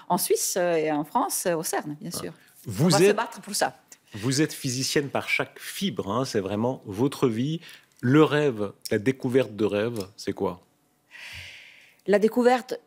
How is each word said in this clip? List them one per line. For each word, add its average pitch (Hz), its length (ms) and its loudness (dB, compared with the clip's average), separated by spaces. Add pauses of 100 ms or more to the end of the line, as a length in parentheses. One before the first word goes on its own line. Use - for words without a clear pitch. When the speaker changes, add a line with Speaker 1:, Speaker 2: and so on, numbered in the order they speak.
Speaker 1:
en 175 100 2
Suisse, - 400 0
euh, 175 160 2
et 156 160 2
en 147 120 0
France, 254 440 -2
euh, 170 80 2
au 160 80 -4
cern, - 360 -6
bien 160 120 -10
Speaker 2:
Ouais. - 80 -8
Speaker 1:
sûr. - 140 -10 (340)
Speaker 2:
Vous 110 180 2
Speaker 1:
On 185 40 6
va 151 100 6
se 180 40 6
Speaker 2:
êtes, 202 120 6
Speaker 1:
battre 226 260 -6
pour 208 140 -10
ça. - 240 -2 (340)
Speaker 2:
vous 127 300 0
êtes 156 100 -2
physicienne 135 560 -2
par 110 180 -2
chaque - 300 -2
fibre, 139 540 -6
hein, 120 120 0
c'est 120 160 -2
vraiment 104 460 -2
votre 127 420 0
vie. 135 340 -2 (400)
Le 139 220 6
rêve, 131 480 0 (200)
la 110 80 2
découverte 127 560 0
de 107 100 0
rêve, 104 320 0 (200)
c'est - 160 -6
quoi ? 90 280 -4 (1400)
Speaker 1:
La 202 140 4
découverte 233 680 2